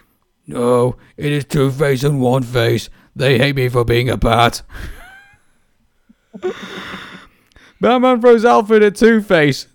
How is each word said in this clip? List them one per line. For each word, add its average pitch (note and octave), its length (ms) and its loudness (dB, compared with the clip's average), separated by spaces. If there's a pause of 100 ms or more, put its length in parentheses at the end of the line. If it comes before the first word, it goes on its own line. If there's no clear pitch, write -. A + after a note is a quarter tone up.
(460)
No, B2 500 0 (200)
it D3 160 -4
is D3 120 -4
Two-Face C3+ 600 -2
and C#3+ 160 -2
One-Face. A#2+ 680 -2 (280)
They C3+ 220 0
hate C#3 180 0
me B2+ 120 -2
for B2 160 -2
being A#2+ 240 0
a G#2 80 -2
bat. A#2 460 0 (1800)
<laughs> - 20 -14 (1400)
Batman B3 400 2
throws A#3 240 4
Alfred A3 380 4
at G#3 120 4
Two-Face. G3+ 800 2